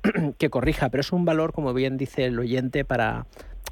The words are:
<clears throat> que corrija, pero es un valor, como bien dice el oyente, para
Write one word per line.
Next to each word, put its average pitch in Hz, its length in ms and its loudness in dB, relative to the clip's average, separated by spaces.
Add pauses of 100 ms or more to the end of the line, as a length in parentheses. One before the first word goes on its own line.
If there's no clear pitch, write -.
<clears throat> 165 360 0
que 151 120 2
corrija, 131 400 2
pero 127 100 0
es - 120 -4
un 180 120 2
valor, 160 280 2
como 139 200 -2
bien 131 240 0
dice 135 300 -2
el 120 120 0
oyente, 127 460 0
para 117 420 0 (460)